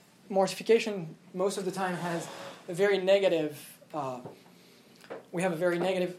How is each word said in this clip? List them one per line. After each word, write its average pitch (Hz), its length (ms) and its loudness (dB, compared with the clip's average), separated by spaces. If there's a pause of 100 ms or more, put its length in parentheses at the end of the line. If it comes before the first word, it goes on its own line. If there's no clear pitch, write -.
(280)
mortification 190 840 2 (180)
most 190 240 0
of 196 80 -6
the 185 60 -2
time 180 280 -4
has 170 280 -4 (420)
a 180 60 -6
very 196 240 4
negative, 180 800 2 (160)
uh, 131 240 -6 (1120)
we 175 120 -2
have 185 100 2
a 160 40 -2
very 175 220 2
negative 180 400 0